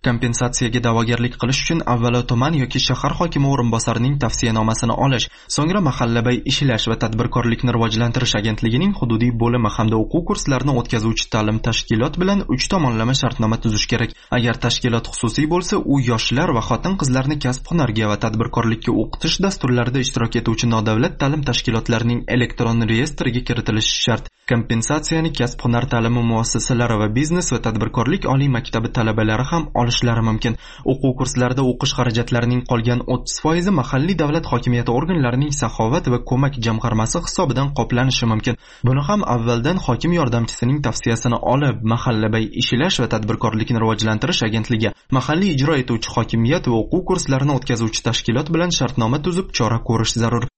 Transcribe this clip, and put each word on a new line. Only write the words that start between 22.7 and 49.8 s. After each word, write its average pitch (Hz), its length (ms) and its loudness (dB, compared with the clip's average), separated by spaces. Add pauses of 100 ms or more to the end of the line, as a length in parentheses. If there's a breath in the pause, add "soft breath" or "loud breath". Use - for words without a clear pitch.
reyestriga 127 580 0
kiritilishi 110 560 0
shart. 113 240 0 (200)
Kompensatsiyani 147 880 0
kasb-hunar 120 540 0
ta'limi 117 360 2
muassasalari 113 720 2
va 107 160 2
biznes 156 360 0
va 117 140 0
tadbirkorlik 113 560 0 (100)
oliy 139 160 4
maktabi 113 480 -2
talabalari 110 540 2
ham 165 140 0 (160)
olishlari 117 480 2
mumkin. 110 280 0 (360 loud breath)
O'quv 131 260 0
kurslarida 127 520 0
o'qish 131 280 -2
xarajatlarining 120 720 0
qolgan 120 320 0 (120)
o'ttiz - 300 -6
foizi 170 260 2 (100)
mahalliy 156 420 0
davlat 151 300 0
hokimiyati 120 460 0
organlarining 143 540 0
saxovat 127 600 -2
va 120 180 0
ko'mak 139 240 2 (100)
jamg'armasi 113 640 0
hisobidan 143 520 0
qoplanishi 120 540 0
mumkin. 117 240 0 (300 loud breath)
Buni 135 220 2
ham 208 120 2 (140)
avvaldan 120 520 0
hokim 139 340 0
yordamchisining 120 640 0
tavsiyasini 117 520 0 (160)
olib, 123 380 0
mahallabay 110 520 0 (180)
ishlash 139 400 0
va 113 120 0
tadbirkorlikni 110 720 -2
rivojlantirish 110 640 0
agentligi, 107 460 0 (180 loud breath)
mahalliy 160 440 2
ijro 143 260 2
etuvchi 117 340 -4
hokimiyat 120 560 2
va 113 120 2
o'quv 180 260 -2
kurslarini 143 480 0
o'tkazuvchi 113 500 -2
tashkilot 123 460 -2
bilan 170 240 0
shartnoma 120 460 0
tuzib, 180 280 -4
chora 113 360 0